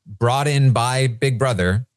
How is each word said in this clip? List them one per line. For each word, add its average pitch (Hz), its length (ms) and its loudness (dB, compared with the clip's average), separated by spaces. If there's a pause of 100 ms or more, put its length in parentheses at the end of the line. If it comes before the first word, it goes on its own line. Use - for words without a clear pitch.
brought 123 420 -2
in 139 240 4
by 127 360 0
Big 120 320 -2
Brother, 104 580 0